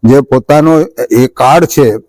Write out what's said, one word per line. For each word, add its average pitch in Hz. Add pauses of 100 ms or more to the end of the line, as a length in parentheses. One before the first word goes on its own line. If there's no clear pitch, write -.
જે 131
પોતાનો 151 (320)
એ 123
કાર્ડ 143
છે 117 (120)